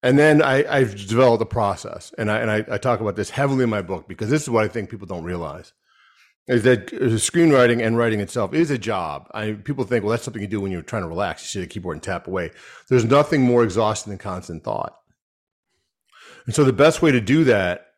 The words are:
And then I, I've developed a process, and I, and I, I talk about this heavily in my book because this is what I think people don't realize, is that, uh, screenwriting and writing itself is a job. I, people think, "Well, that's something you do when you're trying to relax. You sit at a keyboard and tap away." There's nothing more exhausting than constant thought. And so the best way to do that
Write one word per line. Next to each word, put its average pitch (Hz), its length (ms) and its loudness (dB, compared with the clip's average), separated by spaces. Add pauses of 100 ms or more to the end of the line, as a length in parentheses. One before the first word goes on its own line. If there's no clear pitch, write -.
And 127 140 4
then 151 240 6
I, 139 300 2
I've 127 240 0 (120)
developed 117 360 4
a - 20 -2
process, - 720 -4
and 107 140 -2
I, 110 80 0
and 113 120 -2
I, 107 200 0
I 104 60 -4
talk 113 240 -2
about 104 140 -4
this 101 160 -6
heavily 135 320 0
in 117 60 2
my 104 140 -2
book 87 240 -8
because 104 220 -8
this 147 140 0
is - 60 -10
what 113 140 2
I 104 40 0
think 101 220 -8
people 98 160 -14
don't 87 180 -10
realize, 85 500 -10 (720)
is 120 160 2
that, 117 300 2
uh, - 40 -10 (200)
screenwriting 123 680 4
and 113 120 0
writing 113 220 2
itself 101 360 -4
is 156 160 2
a 131 80 -2
job. 90 520 -6
I, 107 220 -6
people 127 300 -6
think, 113 200 -2
"Well, 104 80 -2
that's 113 120 -2
something 110 180 -10
you 104 60 -8
do 104 120 -4
when 98 120 -4
you're 87 100 -6
trying 104 220 -8
to 85 40 -8
relax. 85 360 -6
You - 40 -14
sit 101 200 -8
at - 40 -18
a - 20 -20
keyboard 87 240 -8
and 78 60 -16
tap 87 240 -8
away." 92 220 -6 (400)
There's 123 160 2
nothing 143 380 2
more 120 200 4
exhausting 107 480 -2
than 98 60 -12
constant 90 460 -12
thought. - 340 -8 (1500)
And 117 80 -4
so 151 80 4
the 131 100 4
best 156 300 4
way 156 80 6
to 123 100 4
do 135 220 2
that 98 440 2 (100)